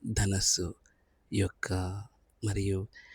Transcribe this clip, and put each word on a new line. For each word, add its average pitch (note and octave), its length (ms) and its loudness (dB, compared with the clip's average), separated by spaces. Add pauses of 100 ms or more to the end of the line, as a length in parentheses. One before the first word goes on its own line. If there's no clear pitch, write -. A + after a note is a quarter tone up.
ధనస్సు G2 600 2 (680)
యొక్క G#2+ 360 0 (720)
మరియు G2 380 2 (340)